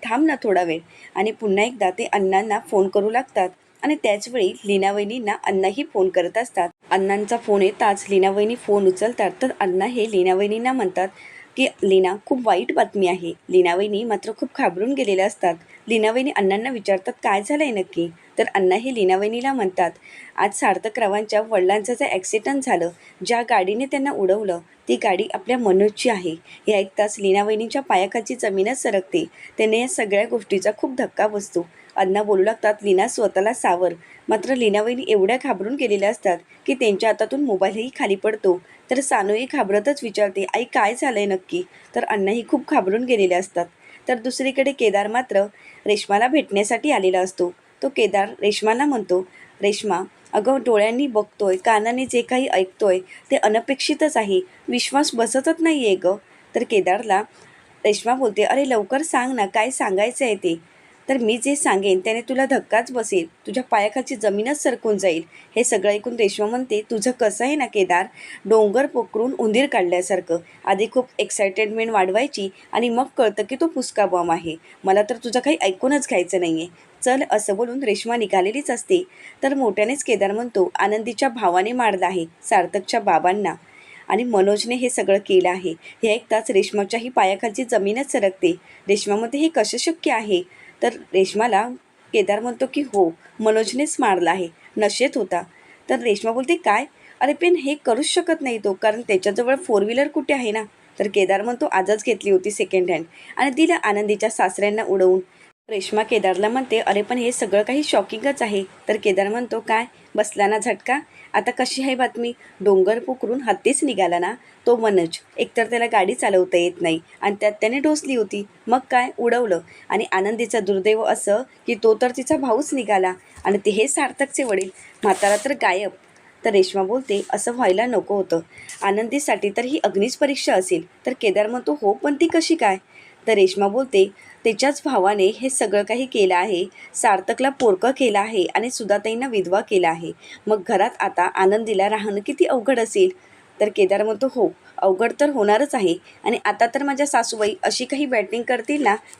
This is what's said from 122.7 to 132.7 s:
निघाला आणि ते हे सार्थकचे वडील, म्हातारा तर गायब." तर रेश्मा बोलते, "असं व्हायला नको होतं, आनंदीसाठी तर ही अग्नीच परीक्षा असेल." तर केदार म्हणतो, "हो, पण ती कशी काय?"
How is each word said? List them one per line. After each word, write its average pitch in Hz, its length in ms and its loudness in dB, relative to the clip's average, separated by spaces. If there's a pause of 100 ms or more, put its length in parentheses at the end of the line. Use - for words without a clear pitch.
निघाला 202 380 0 (320)
आणि 196 220 2
ते 214 40 2
हे 220 180 2
सार्थकचे 277 560 -2
वडील, 190 240 -2 (340)
म्हातारा 202 340 2
तर 262 160 -2 (100)
गायब." 196 280 0 (540)
तर 226 60 0
रेश्मा 196 320 2
बोलते, 202 480 -2
"असं 208 220 -2
व्हायला 226 340 0
नको 208 300 -2
होतं, 185 240 -2 (420)
आनंदीसाठी 214 760 -2
तर 240 80 -2
ही 269 200 -4
अग्नीच 202 320 0
परीक्षा 269 380 0
असेल." 185 300 0 (220)
तर 254 140 -2
केदार 208 260 2
म्हणतो, 247 360 -4
"हो, 202 100 2
पण 285 220 -2
ती 311 120 2
कशी 330 280 2
काय?" 208 220 0 (500)